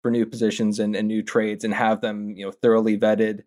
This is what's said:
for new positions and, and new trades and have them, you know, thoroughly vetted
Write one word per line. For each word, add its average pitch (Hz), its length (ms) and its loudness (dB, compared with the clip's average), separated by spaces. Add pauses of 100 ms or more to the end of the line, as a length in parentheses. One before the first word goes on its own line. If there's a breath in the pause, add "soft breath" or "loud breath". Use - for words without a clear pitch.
for 120 100 -2
new 117 140 2
positions 110 540 -2
and, 104 160 -2
and 107 120 -2
new 110 140 0
trades 107 420 -2
and 107 100 -2
have 110 280 0
them, 104 340 -6
you 98 100 -12
know, 95 60 -6
thoroughly 113 460 4
vetted 107 500 2